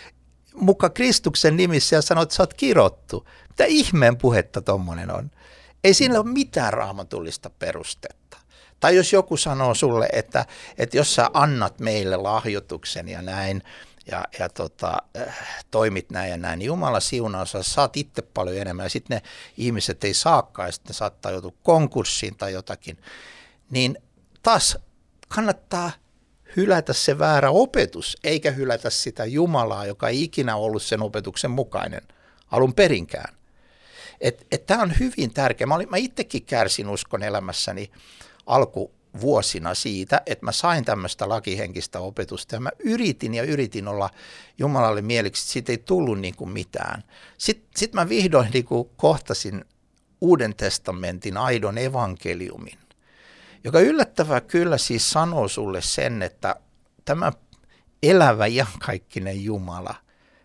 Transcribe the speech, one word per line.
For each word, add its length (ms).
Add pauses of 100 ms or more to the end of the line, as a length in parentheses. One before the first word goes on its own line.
(540)
muka 360
Kristuksen 680
nimissä 380
ja 60
sanoo, 220
että 120
sä 80
oot 100
kirottu. 720 (220)
Mitä 160
ihmeen 520
puhetta 440
tommonen 500
on? 200 (520)
Ei 100
siinä 260
ole 120
mitään 420
raamatullista 760
perustetta. 880 (420)
Tai 160
jos 180
joku 240
sanoo 380
sulle, 380
että, 320 (320)
että 200
jos 180
sä 180
annat 460
meille 380
lahjoituksen 920
ja 120
näin, 420 (480)
ja, 140 (140)
ja 100
tota, 480 (200)
äh, 220 (320)
toimit 400
näin 200
ja 60
näin, 220
niin 80
Jumala 320
siunaa 460
sua, 180
sä 100
saat 240
itse 240
paljon 360
enemmän, 280
ja 40
sit 200
ne 120 (360)
ihmiset 460
ei 100
saakaan, 540
ja 40
sit 160
ne 60
saattaa 380
joutua 220 (100)
konkurssiin 720
tai 180
jotakin, 440 (720)
niin 280 (460)
taas 340 (500)
kannattaa 640 (640)
hylätä 380
se 260
väärä 300
opetus, 760
eikä 280
hylätä 380
sitä 360
Jumalaa, 600
joka 240
ei 140
ikinä 320
ollut 280
sen 180
opetuksen 500
mukainen 500 (500)
alun 220
perinkään. 600 (840)
Et, 300
et 140
tää 120
on 220
hyvin 340
tärkeä. 340
Mä 80
olin, 140
mä 80
itsekin 480
kärsin 440
uskon 340
elämässäni 680 (540)
alkuvuosina 1300
siitä, 500
että 200
mä 60
sain 340
tämmöistä 440
lakihenkistä 680
opetusta, 560
ja 40
mä 100 (100)
yritin 540
ja 100
yritin 440
olla 220 (480)
Jumalalle 440
mieliksi, 420
että 80
siitä 200
ei 60
tullut 420
niinku 260
mitään. 580 (340)
Sit, 260 (120)
sit 180
mä 160
vihdoin 440
niinku 440
kohtasin 680 (560)
Uuden 340
testamentin 840
aidon 400
evankeliumin, 1040 (840)
joka 160
yllättävää 600
kyllä 360
siis 320
sanoo 380
sulle 340
sen, 400
että 340 (500)
tämä 260 (720)
elävä 420
iankaikkinen 1000
Jumala – 520 (500)